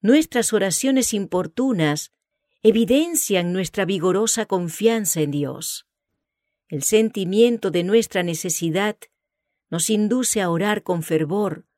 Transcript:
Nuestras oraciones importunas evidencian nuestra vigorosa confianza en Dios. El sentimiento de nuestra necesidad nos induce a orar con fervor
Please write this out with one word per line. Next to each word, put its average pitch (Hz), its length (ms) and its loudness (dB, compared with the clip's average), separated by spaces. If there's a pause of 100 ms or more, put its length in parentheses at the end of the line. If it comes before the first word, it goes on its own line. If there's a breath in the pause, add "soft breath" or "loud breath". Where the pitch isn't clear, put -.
Nuestras 247 500 2
oraciones 226 600 0
importunas 180 960 -2 (520)
evidencian 220 880 2
nuestra 185 320 -2
vigorosa 196 600 0
confianza 196 760 -2
en 143 100 0
Dios. 139 560 -6 (800)
El 147 160 -6
sentimiento 214 880 2
de 175 120 0
nuestra 196 400 0
necesidad 175 760 -2 (720)
nos 165 200 -4
induce 214 520 0
a 180 80 0
orar 202 340 -2
con 170 200 -2
fervor 160 600 -4 (120)